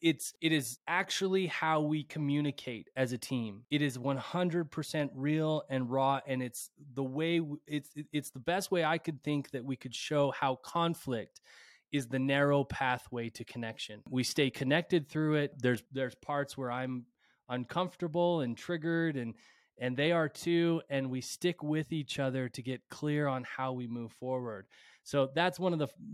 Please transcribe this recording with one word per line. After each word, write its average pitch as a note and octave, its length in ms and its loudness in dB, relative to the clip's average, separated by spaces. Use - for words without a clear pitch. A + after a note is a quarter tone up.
it's, - 380 2
it D#3+ 100 2
is B2+ 380 0
actually F#3+ 580 0
how D#3+ 360 2
we D3+ 200 0
communicate C#3+ 920 -2
as C3 160 2
a B2 40 -2
team. A#2 540 -4
It D3 100 2
is C#3 160 0
one C3+ 200 -2
hundred E3+ 560 -2
percent D3 420 -2
real D3+ 560 2
and C3 180 0
raw. C3+ 380 4
And B2+ 160 -2
it's - 280 -8
the C3+ 100 -2
way D#3+ 340 2
w-, D3+ 300 -2
it's, D3 220 -4
it's D3 200 -2
the C3+ 80 -12
best F3+ 320 -2
way F3 120 2
I D#3+ 140 2
could D#3+ 240 -6
think D3 300 -2
that B2 120 -6
we C3 120 -2
could B2 180 -12
show C#3+ 380 2
how C3 240 0
conflict E3 840 -2
is C3+ 160 0
the C3 100 0
narrow C#3 460 4
pathway B2 680 -2
to - 140 -12
connection. A2+ 640 -10
We B2+ 140 2
stay C#3 260 2
connected D3+ 580 2
through D#3 260 2
it. C#3+ 280 0
There's, B2 300 2
there's C3 240 -2
parts C#3+ 420 -4
where B2 140 -4
I'm B2+ 340 -4
uncomfortable F3 920 0
and A#2+ 160 -2
triggered, E3 600 0
and, A#2 180 -4
and B2+ 180 0
they D3 160 4
are E3 160 4
too, E3+ 520 2
and C3+ 200 0
we B2+ 100 -2
stick - 420 -4
with D3+ 300 0
each D3 260 -4
other C3 320 0
to - 120 -10
get B2+ 260 -4
clear D3 380 0
on B2+ 180 0
how C3 280 -4
we B2+ 140 -4
move A#2 260 -6
forward. B2 540 -4
So C3+ 320 2
that's F3 240 2
one F3+ 140 2
of E3 60 0
the, D3 100 2